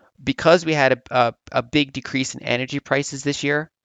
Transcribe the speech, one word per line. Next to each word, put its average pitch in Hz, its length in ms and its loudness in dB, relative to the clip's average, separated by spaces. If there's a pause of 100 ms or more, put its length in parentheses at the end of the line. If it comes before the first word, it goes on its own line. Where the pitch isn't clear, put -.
(220)
because 165 420 4
we 160 80 -2
had 135 200 4
a, 120 180 -2
a, 120 240 2 (160)
a 131 140 0
big 139 280 0
decrease 131 440 -6
in - 80 -16
energy 127 340 -4
prices 139 460 -4
this 143 180 -2
year, 147 300 -2 (120)